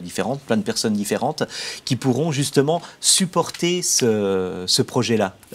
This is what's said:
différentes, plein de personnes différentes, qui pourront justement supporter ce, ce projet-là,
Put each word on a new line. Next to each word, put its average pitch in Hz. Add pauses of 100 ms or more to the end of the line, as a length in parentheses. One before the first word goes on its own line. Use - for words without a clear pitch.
différentes, 95
plein 113
de 101
personnes 110
différentes, 104 (420)
qui 131
pourront 135
justement 143 (220)
supporter 175
ce, 98
ce -
projet-là, 107 (200)